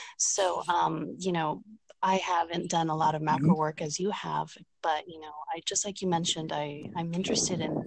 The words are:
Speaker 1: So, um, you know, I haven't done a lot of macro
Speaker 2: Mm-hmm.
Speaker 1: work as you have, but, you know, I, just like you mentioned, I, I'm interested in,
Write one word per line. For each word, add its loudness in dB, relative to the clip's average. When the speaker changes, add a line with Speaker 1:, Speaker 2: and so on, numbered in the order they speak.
Speaker 1:
So, 0
um, 2
you 0
know, 0
I 4
haven't 0
done 2
a 0
lot 4
of -2
macro 4
Speaker 2:
Mm-hmm. 6
Speaker 1:
work 0
as -4
you 0
have, -4
but, -2
you -16
know, -12
I, -6
just 0
like -6
you 2
mentioned, 2
I, -4
I'm -4
interested 0
in, -2